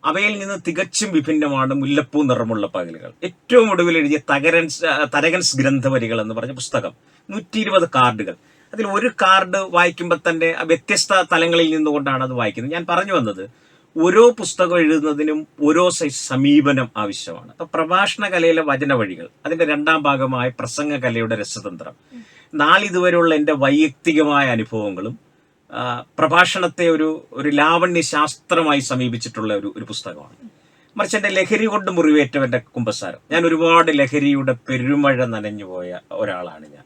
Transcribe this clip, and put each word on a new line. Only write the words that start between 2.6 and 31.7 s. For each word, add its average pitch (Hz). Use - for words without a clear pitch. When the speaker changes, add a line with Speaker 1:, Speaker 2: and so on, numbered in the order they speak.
Speaker 1:
പകലുകൾ. 87
ഏറ്റവും 226
ഒടുവിൽ 175
എഴുതിയ 147
തകരൻസ്, 165
ആ, 147
തരകൻസ് 165
ഗ്രന്ഥവരികൾ 131
എന്ന് 110
പറഞ്ഞ 120
പുസ്തകം, 123
നൂറ്റിയിരുപത് 196
കാർഡുകൾ. 110
അതിൽ 214
ഒരു 208
കാർഡ് 190
വായിക്കുമ്പോൾ 175
തന്നെ 165
വ്യത്യസ്ത 165
തലങ്ങളിൽ 165
നിന്നുകൊണ്ടാണ് 143
അത് 131
വായിക്കുന്നത്. 120
ഞാൻ 170
പറഞ്ഞു 190
വന്നത്, 104
ഓരോ 214
പുസ്തകം 175
എഴുതുന്നതിനും 151
ഓരോ 160
സൈസ് 147
സമീപനം 135
ആവശ്യമാണ്. 98
അപ്പൊ -
പ്രഭാഷണ 190
കലയിലെ 165
വചനവഴികൾ, 131
അതിന്റെ 160
രണ്ടാം 151
ഭാഗമായ 131
പ്രസംഗ 147
കലയുടെ 117
രസതന്ത്രം, 98
Speaker 2:
ഉം. 233
Speaker 1:
നാളിതുവരെയുള്ള 175
എൻ്റെ 151
വൈയക്തികമായ 147
അനുഭവങ്ങളും, 107
ആ, 123
പ്രഭാഷണത്തെ 175
ഒരു, 156
ഒരു 139
ലാവണ്യ 165
ശാസ്ത്രമായി 151
സമീപിച്ചിട്ടുള്ള 117
ഒരു, 101
ഒരു -
പുസ്തകമാണ്. 90
മറിച്ച് 208
എൻ്റെ 202
ലഹരി 196
കൊണ്ട് 196